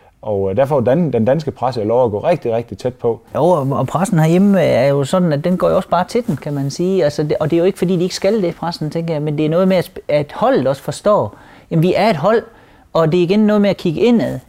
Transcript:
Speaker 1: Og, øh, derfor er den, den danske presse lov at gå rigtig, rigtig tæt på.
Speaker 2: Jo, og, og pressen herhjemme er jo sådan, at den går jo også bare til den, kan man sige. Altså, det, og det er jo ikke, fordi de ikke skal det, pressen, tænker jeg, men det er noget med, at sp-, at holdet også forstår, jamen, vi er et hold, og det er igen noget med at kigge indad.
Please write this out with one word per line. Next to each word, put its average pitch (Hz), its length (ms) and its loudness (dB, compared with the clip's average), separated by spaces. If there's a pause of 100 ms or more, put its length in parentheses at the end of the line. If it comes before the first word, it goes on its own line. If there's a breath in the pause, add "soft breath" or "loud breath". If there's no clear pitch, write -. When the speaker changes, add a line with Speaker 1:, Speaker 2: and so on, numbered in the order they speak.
(220 soft breath)
Speaker 1:
Og, 98 280 -2
øh, 95 60 -2
derfor 139 200 2
er 135 40 2
den, 131 320 2
den 117 120 0
danske 139 260 0
presse 120 340 -4
lov 117 200 2
at 117 60 0
gå 101 80 -4
rigtig, 147 360 -2
rigtig 113 240 -6
tæt 127 160 -6
på. 117 260 -4 (140)
Speaker 2:
Jo, 131 100 0
og, 160 260 2
og 131 160 -2
pressen 170 320 -2
herhjemme 180 420 4
er 127 280 2
jo 139 160 0
sådan, 180 280 0
at 147 120 -2
den 180 120 0
går 175 140 0
jo 160 60 2
også 185 120 -2
bare 175 160 0
til 240 220 -4
den, 160 100 -2
kan 147 160 -8
man 139 180 -4
sige. 180 340 0
Altså, 147 180 -2
det, 151 180 -2
og 156 100 -2
det 170 60 2
er - 20 2
jo 170 60 2
ikke, 196 140 0
fordi 185 180 0
de 165 60 0
ikke 180 120 -2
skal 208 280 0
det, 170 120 -2
pressen, 165 360 -6
tænker 165 240 -4
jeg, 147 80 -4
men 151 160 -4
det 156 80 0
er 156 40 0
noget 180 180 2
med, 190 80 2
at 170 80 0 (120)
sp-, - 120 -16
at 147 260 -2
holdet 220 320 0
også 139 160 -2
forstår, 151 520 -2 (360 loud breath)
jamen, 165 120 2
vi 180 140 2
er 196 140 2
et 196 60 0
hold, 202 260 0 (500 soft breath)
og 160 200 2
det 175 60 2
er 180 60 2
igen 196 160 2
noget 208 220 4
med 202 80 2
at 175 60 -2
kigge 160 240 -4
indad. 147 380 2 (100)